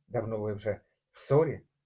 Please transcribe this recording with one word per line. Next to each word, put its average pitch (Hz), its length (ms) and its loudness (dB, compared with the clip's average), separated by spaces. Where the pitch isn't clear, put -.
Давно 110 320 -4
ви 107 140 -2
вже 104 280 -4
в - 80 -20
ссорі, 143 420 2